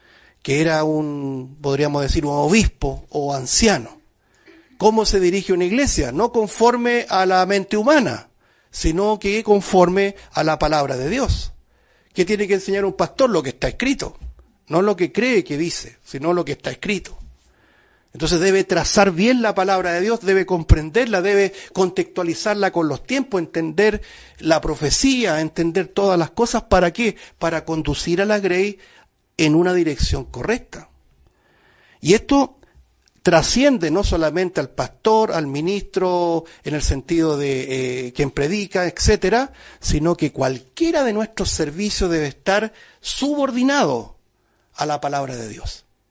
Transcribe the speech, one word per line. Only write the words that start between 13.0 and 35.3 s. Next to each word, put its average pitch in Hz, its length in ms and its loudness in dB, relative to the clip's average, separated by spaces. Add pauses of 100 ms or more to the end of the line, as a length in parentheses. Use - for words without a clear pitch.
Lo 160 140 0
que 131 60 -6
está - 180 -4
escrito, - 500 -4 (480)
no 165 160 0
lo 208 140 2
que 175 160 -2
cree 233 320 2
que 143 120 -6
dice, - 460 -6
sino 165 300 -4
lo 175 120 0
que 143 80 -6
está - 200 -8
escrito. - 440 -6 (960)
Entonces 156 280 0
debe 190 240 4
trazar 196 460 2
bien 226 320 2
la 208 120 0
palabra 185 380 0
de 175 80 -2
Dios, 220 220 -2
debe 190 240 2
comprenderla, 180 760 0
debe 196 320 2 (220)
contextualizarla 185 1000 -2
con 170 160 0
los 135 160 -6
tiempos, 254 340 -4
entender 165 640 0 (380)
la - 240 2
profecía, 160 800 0
entender 170 460 -2
todas 196 300 2
las 160 120 0
cosas. 233 320 0
¿Para 175 320 2
qué? 220 220 -2 (220)
Para 165 280 -4
conducir 160 560 -2
a - 20 0
la 208 140 0
Grey 196 400 0 (580)
en 151 180 4
una 180 200 4
dirección 147 500 0
correcta. - 640 -6 (1120)
Y 170 140 4
esto 277 440 2 (640)
trasciende 175 680 4
no 185 120 2
solamente 170 580 0
al 135 100 -6
pastor, 220 640 0